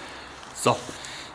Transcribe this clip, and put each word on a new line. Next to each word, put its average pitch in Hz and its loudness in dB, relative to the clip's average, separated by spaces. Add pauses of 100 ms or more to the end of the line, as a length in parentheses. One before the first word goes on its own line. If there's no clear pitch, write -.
(540)
So, 120 8 (580)